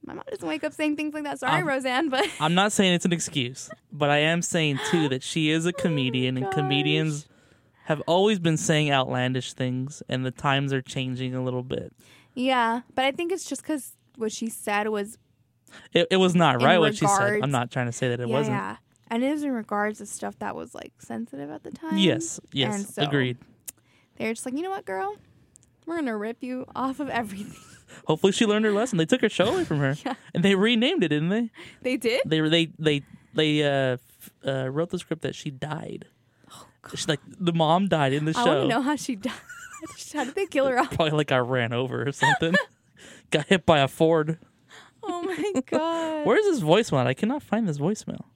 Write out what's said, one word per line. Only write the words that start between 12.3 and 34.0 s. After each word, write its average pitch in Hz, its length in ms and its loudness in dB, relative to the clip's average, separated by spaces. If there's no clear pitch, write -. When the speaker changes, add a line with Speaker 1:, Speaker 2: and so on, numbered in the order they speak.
Speaker 1:
Yeah, 247 480 0
but 262 80 0
I 269 80 2
think 339 220 -4
it's 359 100 -6
just - 180 -8
'cause 302 300 -6
what 220 160 -4
she - 160 -6
said 208 400 -2
was 214 300 -6
Speaker 2:
It, 170 200 4
it 190 40 4
was 185 180 6
not 160 220 6
Speaker 1:
in 120 60 2
Speaker 2:
right 156 180 8
what 156 160 4
she 156 100 0
said. 190 180 6
Speaker 1:
regards 165 200 2
Speaker 2:
I'm 139 80 0
not 120 200 0
trying 123 160 -2
to 117 40 -4
say 127 160 -2
that 120 140 -2
it 123 80 -4
Speaker 1:
Yeah, 113 40 0
Speaker 2:
wasn't. 139 220 2
Speaker 1:
yeah. 98 220 -6
And 233 140 -2
it 269 100 0
was 302 100 -4
in 285 80 -4
regards 214 460 -4
to 202 80 -14
stuff 202 340 -10
that 202 160 -8
was, - 180 -14
like, - 260 -16
sensitive 233 500 -12
at 311 140 -14
the - 80 -14
time. 320 260 -6
Speaker 2:
Yes, 165 420 0
yes, 139 220 -2
Speaker 1:
And 202 100 -6
so - 180 -8
Speaker 2:
agreed. 135 340 -2
Speaker 1:
they're 226 180 -6
just - 120 -10
like, 254 100 -8
"You 302 80 -4
know 370 60 -8
what, 392 160 -10
girl? 392 320 -6
We're 330 100 -6
gonna 254 220 -4
rip 220 240 -8
you 254 240 -8
off 262 260 -4
of 269 80 -6
everything." 208 500 -8
<laughs> - 260 -20
Speaker 2:
Hopefully 175 240 4
she 226 140 2
learned 214 180 4
her 214 80 4
lesson. 208 260 0
They 160 80 4
took 247 160 4
her 220 80 4
show 202 240 2
away 359 120 0
from 151 140 -2
her. 139 200 2
Speaker 1:
<laughs> - 60 -12
Yeah. 254 80 -4
Speaker 2:
And 175 120 0
they 196 100 6
renamed 233 480 4
it, 156 60 2
didn't 151 200 2
they? 220 200 0
Speaker 1:
They 254 160 -2
did? 233 280 0
Speaker 2:
They, 160 140 2
they, 160 400 4
they, 151 220 2
they, 151 300 2
uh, 135 340 2
f-, - 320 -20